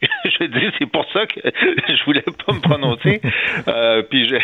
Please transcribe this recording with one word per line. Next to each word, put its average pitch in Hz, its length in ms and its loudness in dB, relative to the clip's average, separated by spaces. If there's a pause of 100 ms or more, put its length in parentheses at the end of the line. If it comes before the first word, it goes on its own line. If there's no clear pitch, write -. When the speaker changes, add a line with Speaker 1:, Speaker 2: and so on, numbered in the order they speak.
Speaker 1:
<laughs> - 380 0
Je 170 60 0
dis, 131 200 0 (140)
c'est 294 100 0
pour 151 240 -2
ça 214 140 0
que - 120 -6
<laughs> - 480 0
je - 180 0
voulais - 180 2
pas - 300 -4
me 147 80 -4
prononcer. 147 640 2
Speaker 2:
<laughs> 123 60 0 (360)
Speaker 1:
Euh, 117 420 2
puis 123 180 2
je, 131 160 0